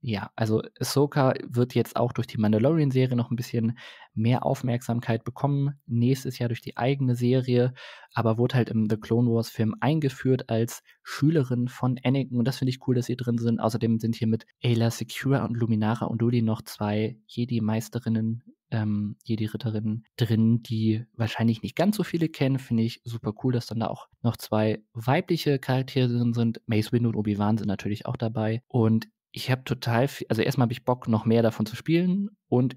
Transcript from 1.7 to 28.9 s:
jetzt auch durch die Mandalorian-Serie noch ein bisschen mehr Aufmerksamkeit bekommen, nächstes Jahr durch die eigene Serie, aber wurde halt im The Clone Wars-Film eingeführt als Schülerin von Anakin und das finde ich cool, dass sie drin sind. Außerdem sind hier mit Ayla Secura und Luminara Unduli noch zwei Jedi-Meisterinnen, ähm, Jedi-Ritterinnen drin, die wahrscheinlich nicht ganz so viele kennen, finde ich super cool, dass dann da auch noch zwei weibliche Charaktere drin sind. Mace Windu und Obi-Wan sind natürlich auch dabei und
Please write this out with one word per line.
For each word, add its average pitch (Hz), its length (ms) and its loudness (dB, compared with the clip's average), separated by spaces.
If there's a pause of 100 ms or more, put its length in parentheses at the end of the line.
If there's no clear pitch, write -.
jetzt 117 200 0
auch 120 180 0
durch - 140 -4
die - 100 -10
Mandalorian-Serie 127 800 2
noch 117 140 -2
ein 123 40 -2
bisschen 120 420 -2 (360)
mehr 117 320 2
Aufmerksamkeit 120 800 -2
bekommen, 139 500 -2 (140)
nächstes 123 520 0
Jahr 120 100 0
durch 117 120 -6
die - 160 -12
eigene 131 380 0
Serie, 123 580 2 (400)
aber 113 240 0
wurde 127 180 2
halt 117 140 2
im 110 200 0
The 107 80 0
Clone 117 320 2
Wars-Film 113 500 0
eingeführt 135 720 0
als 117 340 -2 (200)
Schülerin 127 640 0
von 127 360 -2
Anakin 127 340 0
und 117 80 2
das 127 140 -2
finde 127 100 0
ich 127 180 -6
cool, 123 80 2
dass 123 120 -2
sie - 100 -2
drin 120 200 -2
sind. 117 220 0
Außerdem 113 400 2
sind 113 160 -2
hier 120 120 -2
mit 113 180 0 (180)
Ayla 117 260 4
Secura - 560 -2
und 120 100 -4
Luminara 113 500 0
Unduli 117 360 2
noch 110 200 0
zwei 107 560 -2 (100)
Jedi-Meisterinnen, 113 1160 -2 (280)
ähm, 104 520 -2
Jedi-Ritterinnen 110 840 -4 (100)
drin, 113 480 2
die 110 500 0
wahrscheinlich 113 480 0
nicht - 140 -6
ganz 196 200 2
so 180 80 -2
viele 165 260 -2
kennen, 135 300 0
finde 117 240 0
ich 113 200 -4
super 117 300 -6 (100)
cool, 127 80 2
dass 120 140 0
dann 117 140 -6
da 110 80 -2
auch - 200 -8 (140)
noch 117 160 0
zwei 107 460 0 (100)
weibliche 147 680 0
Charaktere 131 480 0
drin 120 260 2
sind. 117 340 0
Mace 107 240 0
Windu 120 180 2
und 107 60 -2
Obi-Wan 104 420 2
sind 104 100 -2
natürlich 101 380 -4
auch 123 120 -4
dabei 113 500 -2
und 113 400 2 (240)